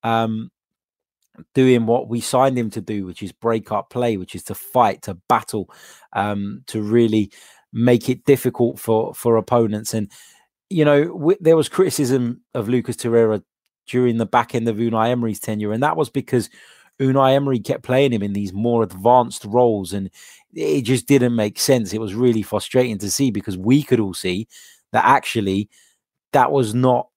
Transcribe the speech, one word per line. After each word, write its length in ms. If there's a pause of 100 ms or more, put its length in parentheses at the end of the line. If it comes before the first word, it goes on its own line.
Um, 460 (1040)
doing 320
what 220
we 120
signed 380
him 120
to 100
do, 260
which 160
is 100
break 400
up 180
play, 260
which 180
is 100
to 100
fight, 480
to 120 (140)
battle, 420 (420)
um, 540
to 160
really 480 (420)
make 360
it 160
difficult 540
for, 360
for 220
opponents. 580
And, 160 (580)
you 160
know, 200
w-, 360
there 160
was 120
criticism 760 (120)
of 140
Lucas 280
Torreira 460 (440)
during 320
the 80
back 280
end 140
of 80
Unai 340
Emery's 300
tenure, 320
and 100
that 140
was 140
because 400 (500)
Unai 340
Emery 260
kept 220
playing 300
him 100
in 120
these 180
more 300
advanced 600
roles, 480
and 180 (420)
it 300
just 240
didn't 280
make 240
sense. 340
It 80
was 140
really 280
frustrating 560
to 120
see, 200
because 260
we 260
could 180
all 140
see 320 (460)
that 120
actually 680 (640)
that 200
was 220
not 420